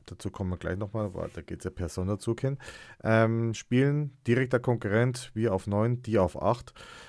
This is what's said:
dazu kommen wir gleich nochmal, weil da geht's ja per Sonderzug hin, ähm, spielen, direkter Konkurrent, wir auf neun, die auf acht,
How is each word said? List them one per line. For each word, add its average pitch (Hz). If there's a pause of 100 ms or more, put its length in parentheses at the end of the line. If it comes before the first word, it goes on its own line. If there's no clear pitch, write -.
dazu -
kommen 92
wir 90
gleich 85
nochmal, 104
weil 82
da -
geht's -
ja 92
per 87
Sonderzug 101
hin, 135 (460)
ähm, 113
spielen, 143 (100)
direkter 127
Konkurrent, 120
wir 110
auf 95
neun, 113
die 110
auf 92
acht, 113 (360)